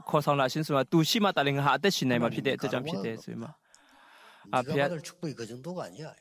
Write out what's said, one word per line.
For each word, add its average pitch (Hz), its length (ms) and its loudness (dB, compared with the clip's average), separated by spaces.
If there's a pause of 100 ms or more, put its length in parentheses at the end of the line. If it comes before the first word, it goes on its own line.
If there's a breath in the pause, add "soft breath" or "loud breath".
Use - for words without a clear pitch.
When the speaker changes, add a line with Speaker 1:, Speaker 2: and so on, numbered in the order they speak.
Speaker 1:
코성라 143 420 2
신스마, 147 380 0
뚜 165 180 4
시마 202 300 2
딸링 139 260 2
하, 139 180 4
때 156 120 4
신나이마 123 380 2
Speaker 2:
하나님이 113 160 -2
Speaker 1:
피테, 127 140 2
때 139 120 -4
점 127 160 -2
Speaker 2:
가로막은 - 0 -
Speaker 1:
피테, 175 160 -6 (140)
Speaker 2:
겁니다. - 80 -14
Speaker 1:
스윙마. 117 240 -12 (1000 loud breath)
아, 127 120 0
Speaker 2:
네가 131 140 -4
Speaker 1:
비아-, 139 100 2
Speaker 2:
받을 147 180 -4
축복이 - 300 -10
그 117 120 -8
정도가 135 400 -10
아니야, 135 360 -14